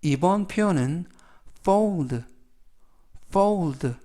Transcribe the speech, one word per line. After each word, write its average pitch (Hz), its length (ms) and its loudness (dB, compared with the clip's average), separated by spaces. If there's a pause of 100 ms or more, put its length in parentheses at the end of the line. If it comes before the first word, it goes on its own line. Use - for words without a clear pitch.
이번 180 460 2
표현은 175 580 0 (540)
fold, 185 640 0 (1040)
fold 170 760 0